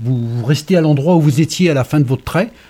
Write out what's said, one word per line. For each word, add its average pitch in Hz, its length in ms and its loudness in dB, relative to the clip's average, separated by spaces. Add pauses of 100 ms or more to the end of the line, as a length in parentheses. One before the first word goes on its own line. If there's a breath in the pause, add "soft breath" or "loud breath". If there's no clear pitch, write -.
Vous, 120 240 -2
vous 117 180 -6
restez 147 320 0
à 165 40 2
l'endroit 156 340 2
où 170 60 4
vous 147 200 2
étiez 170 300 0
à 147 40 0
la 131 100 0
fin 151 160 -2
de 143 40 4
votre 127 200 -4
trait 208 260 -2 (180 loud breath)